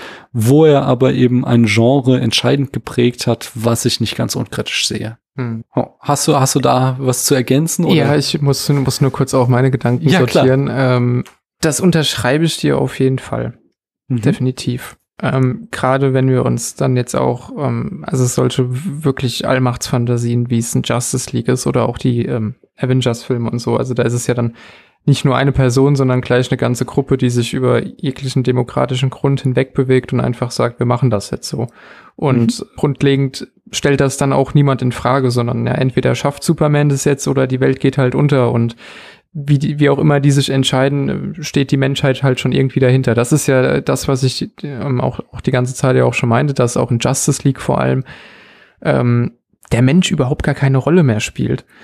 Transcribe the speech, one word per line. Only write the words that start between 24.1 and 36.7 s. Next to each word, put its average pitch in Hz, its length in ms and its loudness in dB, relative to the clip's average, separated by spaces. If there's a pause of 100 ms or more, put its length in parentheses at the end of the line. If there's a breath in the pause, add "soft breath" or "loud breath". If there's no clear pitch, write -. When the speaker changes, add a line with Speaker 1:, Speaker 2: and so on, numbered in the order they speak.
Speaker 2:
es 120 140 -2
ja 123 80 0
dann 117 200 -2 (520 loud breath)
nicht 139 180 2
nur 135 100 2
eine 131 180 2
Person, 135 440 2
sondern 127 240 2
gleich 123 300 0
eine 131 80 -2
ganze 123 260 -2
Gruppe, 139 320 -2
die 123 140 0
sich 120 240 -2
über 127 280 0
jeglichen 131 600 -4
demokratischen 127 640 0
Grund 139 320 -2
hinweg 131 320 -2
bewegt 131 400 0
und 123 80 0
einfach 123 300 -2
sagt, 117 280 -2
„Wir 127 60 -2
machen 120 240 2
das 104 220 -2
jetzt - 180 -8
so.“ 120 200 -6 (480 loud breath)
Und 120 440 0
Speaker 1:
Mhm. - 40 -12 (120)
Speaker 2:
grundlegend 139 720 0 (220)
stellt 143 320 0
das 135 160 -2
dann 139 160 0
auch 135 180 0
niemand 139 300 2
in 127 100 0
Frage, 127 380 0
sondern 120 360 -2
ja, 123 60 0
entweder 127 420 0
schafft 143 300 -4
Superman 147 460 2